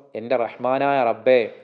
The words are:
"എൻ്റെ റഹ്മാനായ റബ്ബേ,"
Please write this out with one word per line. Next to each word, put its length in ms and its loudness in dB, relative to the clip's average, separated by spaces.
"എൻ്റെ 220 -4
റഹ്മാനായ 680 0
റബ്ബേ," 440 2